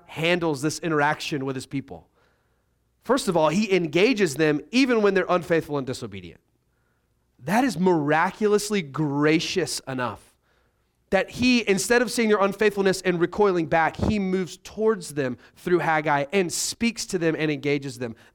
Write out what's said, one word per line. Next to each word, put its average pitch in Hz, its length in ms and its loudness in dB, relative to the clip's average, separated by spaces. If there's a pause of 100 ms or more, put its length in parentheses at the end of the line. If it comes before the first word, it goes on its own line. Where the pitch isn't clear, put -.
handles 160 560 -2
this 151 160 -4
interaction 151 680 -2
with 135 100 -6
his 131 120 -10
people." 104 420 -12 (920)
First 254 240 0
of 175 100 0
all, 156 120 4
he 190 240 0
engages 175 600 2
them 151 240 2 (120)
even 240 320 2
when 196 100 4
they're 185 160 2
unfaithful 160 480 0
and 131 80 -6
disobedient. 98 560 -12 (1000)
That 208 200 0
is 214 140 -2
miraculously 185 1040 2
gracious 151 1040 0
enough 123 460 -8 (800)
that 190 180 0
he, 247 400 2
instead 233 320 2
of 240 80 0
seeing 233 200 0
their 208 100 4
unfaithfulness 196 600 2
and 180 180 0
recoiling 180 480 2
back, 160 300 0
he 214 200 0
moves 190 460 -2
towards 208 500 -2
them 131 240 -4 (180)
through 180 240 0
Haggai 151 540 0
and 185 180 0
speaks - 560 -4
to 185 120 -4
them 160 180 0
and 156 140 0
engages 139 480 -4
them. 117 160 -8 (200)